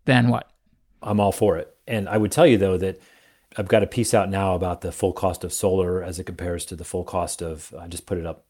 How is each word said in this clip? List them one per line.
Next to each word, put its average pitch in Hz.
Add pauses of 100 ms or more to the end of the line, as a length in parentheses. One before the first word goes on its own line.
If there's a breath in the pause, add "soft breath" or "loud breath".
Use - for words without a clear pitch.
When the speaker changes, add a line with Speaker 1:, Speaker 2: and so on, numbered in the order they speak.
Speaker 1:
then 120
what? - (520)
Speaker 2:
I'm 104
all 101
for 98
it. - (120)
And 104
I 107
would 107
tell 165
you, 117
though, 95
that 95 (560 soft breath)
I've 101
got 110
a 117
piece 120
out 98
now 98
about 87
the 87
full 92
cost 90
of 87
solar 92
as 87
it 92
compares 87
to 90
the 82
full 90
cost 87
of, 80
I 85
just 85
put 92
it 82
up 80